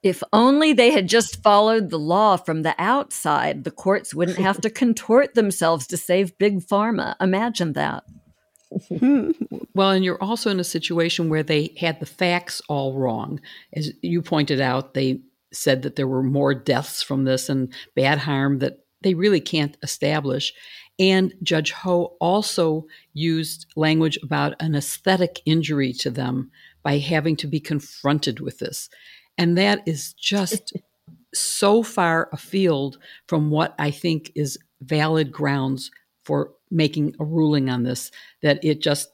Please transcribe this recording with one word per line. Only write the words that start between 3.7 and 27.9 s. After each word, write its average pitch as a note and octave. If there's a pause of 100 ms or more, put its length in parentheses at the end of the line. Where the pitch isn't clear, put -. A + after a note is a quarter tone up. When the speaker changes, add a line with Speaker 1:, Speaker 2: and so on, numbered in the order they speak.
Speaker 1:
courts -
wouldn't F3
have F#3+
to G#3+
<laughs> A3
contort A#3+
themselves E3+
to F3
save F3+
big G3+
pharma. G#3
Imagine F#3+
that. C#3+ (880)
<laughs> C#4 (400)
Speaker 2:
Well, G3
and F#3+
you're F3+
also A3
in F#3
a E3+
situation E3
where D#3
they D3+
had E3
the D#3+
facts F3
all C#3
wrong. C3 (320)
As D3+ (120)
you F3
pointed D3
out, C3
they C3 (280)
said C3
that -
there C#3
were C3
more C#3
deaths C3
from C3+
this C3
and C3 (240)
bad C#3
harm C#3
that C3+ (200)
they F#3
really F3+
can't D3
establish. C#3+ (460)
And F#3+ (100)
Judge D#3+
Ho F3
also E3+ (280)
used D#3+ (120)
language D#3
about D3
an D#3+
aesthetic F3+
injury D3
to C3
them C3 (320)
by C#3+
having D#3
to D3+
be D3
confronted C#3+